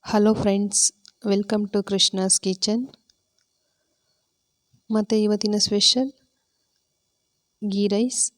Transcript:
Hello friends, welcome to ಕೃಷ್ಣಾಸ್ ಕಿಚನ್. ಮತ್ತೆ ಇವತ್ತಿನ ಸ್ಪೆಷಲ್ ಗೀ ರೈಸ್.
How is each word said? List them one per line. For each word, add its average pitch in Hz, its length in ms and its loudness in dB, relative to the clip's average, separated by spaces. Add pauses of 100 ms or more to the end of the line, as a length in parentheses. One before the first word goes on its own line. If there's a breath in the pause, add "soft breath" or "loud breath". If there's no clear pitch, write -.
Hello 214 300 2
friends, 202 440 0 (460)
welcome 208 420 0
to 202 160 -4
ಕೃಷ್ಣಾಸ್ 190 580 0
ಕಿಚನ್. 208 420 -2 (2000)
ಮತ್ತೆ 214 320 0
ಇವತ್ತಿನ 208 360 0
ಸ್ಪೆಷಲ್ 240 520 2 (1500)
ಗೀ 202 260 0
ರೈಸ್. 220 340 0 (160)